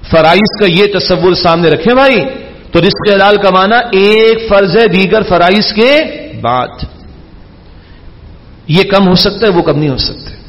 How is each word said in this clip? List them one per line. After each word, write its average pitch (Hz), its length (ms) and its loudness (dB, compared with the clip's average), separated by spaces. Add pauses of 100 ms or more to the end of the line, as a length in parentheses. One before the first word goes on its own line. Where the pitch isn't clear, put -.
فرائض 165 500 2
کا 208 80 2
یہ 196 320 0
تصور 180 340 0
سامنے 170 360 0
رکھیں 208 240 0
بھائی، 262 260 2 (520)
تو 170 100 2
رزق 202 320 0
حلال 196 240 4
کمانا 196 400 2
ایک 220 720 2
فرض 196 280 2
ہے 233 100 4
دیگر 190 340 0
فرائض 185 520 0
کے 233 180 2 (500)
بعد۔ 123 260 -2 (2000)
یہ 175 160 0
کم 196 240 0
ہو 180 80 2
سکتا 202 320 -2
ہے، 202 40 2
وہ 175 100 0
کم 151 180 -2
نہیں 151 100 -2
ہو 127 80 -4
سکتے۔ - 380 -10 (140)